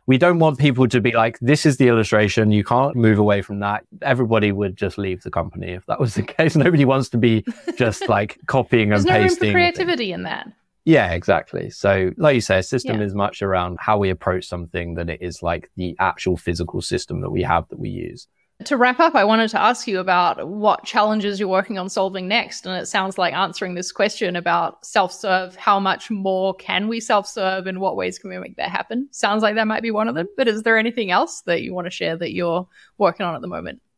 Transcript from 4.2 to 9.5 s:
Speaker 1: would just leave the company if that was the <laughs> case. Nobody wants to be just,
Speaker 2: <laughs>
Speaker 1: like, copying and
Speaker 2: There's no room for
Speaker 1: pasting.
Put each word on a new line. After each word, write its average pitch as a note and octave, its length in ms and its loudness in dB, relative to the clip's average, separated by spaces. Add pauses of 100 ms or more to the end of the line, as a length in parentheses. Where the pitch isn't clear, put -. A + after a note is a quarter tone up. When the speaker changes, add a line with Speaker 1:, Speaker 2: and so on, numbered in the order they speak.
Speaker 1:
would G2 240 -4
just G2 220 -6
leave F#2+ 240 -6
the - 100 -10
company F2+ 420 -6
if F#2 120 -14
that - 140 -4
was B2 160 0
the G#2 80 -2
<laughs> - 140 -8
case. D#3+ 180 2
Nobody D3+ 300 4
wants C3 240 2
to A#2+ 80 -2
be A2+ 260 4 (340)
just, A#2+ 320 0
Speaker 2:
<laughs> G#2 80 4
Speaker 1:
like, G#2 300 -4
copying A#2 440 2
and - 20 6
Speaker 2:
There's G#2 120 4
no F#4 140 4
room F#4 100 4
for F4 60 2
Speaker 1:
pasting. C4+ 180 0